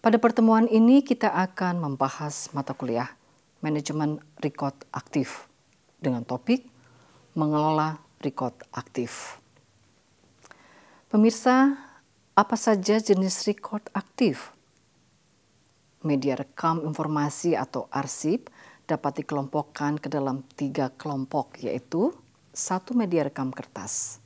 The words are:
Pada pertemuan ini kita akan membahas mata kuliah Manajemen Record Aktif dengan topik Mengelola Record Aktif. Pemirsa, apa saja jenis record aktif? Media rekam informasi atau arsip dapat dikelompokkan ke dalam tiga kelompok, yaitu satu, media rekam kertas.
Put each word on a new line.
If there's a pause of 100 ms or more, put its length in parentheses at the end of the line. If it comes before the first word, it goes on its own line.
Pada
pertemuan
ini
kita
akan
membahas
mata
kuliah (560)
Manajemen (240)
Record (160)
Aktif (480)
dengan
topik (640)
Mengelola (240)
Record (160)
Aktif. (1700)
Pemirsa, (560)
apa
saja
jenis
record
aktif? (1500)
Media
rekam
informasi
atau
arsip (320)
dapat
dikelompokkan
ke
dalam (160)
tiga
kelompok,
yaitu (460)
satu,
media
rekam
kertas.